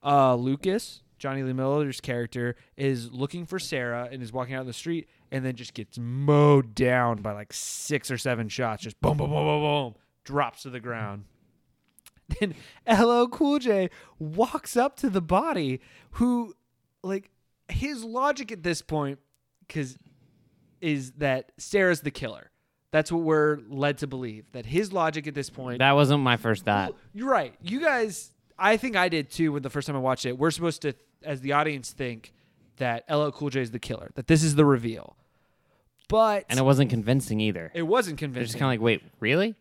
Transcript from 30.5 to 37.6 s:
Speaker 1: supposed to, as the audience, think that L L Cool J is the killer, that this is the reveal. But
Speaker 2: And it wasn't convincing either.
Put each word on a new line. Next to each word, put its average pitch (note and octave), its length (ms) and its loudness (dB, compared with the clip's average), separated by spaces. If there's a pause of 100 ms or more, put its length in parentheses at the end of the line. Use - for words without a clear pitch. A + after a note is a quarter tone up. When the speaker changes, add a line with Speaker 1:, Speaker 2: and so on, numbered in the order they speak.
Speaker 1:
supposed E3 320 -4
to, C#3+ 100 -4 (300)
as C#3+ 180 -8
the C3+ 120 -4
audience, D3 380 -2
think A#2+ 420 -10 (440)
that A#2+ 300 -2
L D3 160 2
L D3 80 0
Cool D3 200 -6
J C3 100 0
is A#2+ 100 -4
the A#2 80 -8
killer, G2+ 360 -8
that B2+ 120 -8
this D#3+ 160 8
is D#3 120 2
the D3+ 100 8
reveal. A#2 500 0 (960)
But G#3+ 400 4
Speaker 2:
And A#2+ 100 0
it C3 40 6
wasn't C3+ 260 6
convincing A#2 500 0
either. F2+ 360 -2